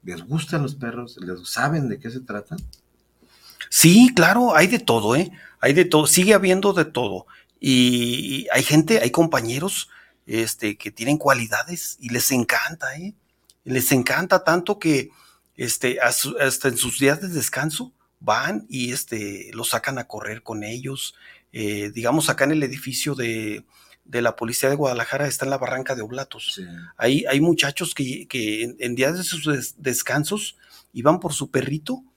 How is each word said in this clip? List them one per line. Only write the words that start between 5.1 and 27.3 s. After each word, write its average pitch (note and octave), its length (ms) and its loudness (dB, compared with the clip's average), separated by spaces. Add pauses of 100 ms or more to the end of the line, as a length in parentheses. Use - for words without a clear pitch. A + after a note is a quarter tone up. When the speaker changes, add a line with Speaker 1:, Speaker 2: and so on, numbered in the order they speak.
Speaker 2:
¿eh? E3 160 0 (280)
Hay C3+ 140 4
de F3+ 120 6
todo, D#3 220 4
sigue F#3 260 6
habiendo F#3+ 400 4
de E3+ 120 2
todo. G#2 420 -6 (320)
Y, B2 840 2
y - 60 -10
hay B2 120 2
gente, D#3 380 6
hay A#2+ 100 0
compañeros, C#3 760 -2 (360)
este, A2 520 -4
que G#2 140 -14
tienen B2+ 260 -2
cualidades C3+ 840 -2
y A#2+ 100 -12
les A#2+ 220 -2
encanta, C3 640 -2
¿eh? F3+ 180 -12 (500)
Les C3 280 0
encanta C3+ 520 2
tanto F3 360 0
que, D3 320 0 (440)
este, B2 440 -2
a A#2+ 120 2
su-, - 300 -4
hasta C3+ 280 0
en A#2+ 80 -4
sus A#2 220 -2
días C#3 220 2
de G3 60 -10
descanso D#3 680 -4 (260)
van C#3 500 -2
y, B2 220 -4
este, G2+ 640 -8
los A2+ 160 -6
sacan C3 300 -4
a A#2 80 -10
correr G#2 360 -10
con G#2+ 200 -10
ellos. C3 520 -10 (380)
Eh, G#2 400 -4
digamos, A#2+ 360 0
acá C3+ 160 2
en C#3+ 60 2
el D#3 120 2
edificio C3+ 520 -4
de, A2 480 -6 (420)
de B2 160 -4
la A#2+ 140 2
Policía A#2+ 340 0
de C#3 60 2
Guadalajara C3+ 520 -2
está C3+ 180 -4
en C3+ 60 -2
la C#3 60 -2
Barranca B2+ 380 -4
de A#2+ 60 -8
Oblatos. B2 540 -10
Speaker 1:
Sí. G2 80 -12 (340)
Speaker 2:
Hay, B2+ 280 2
hay C#3 160 2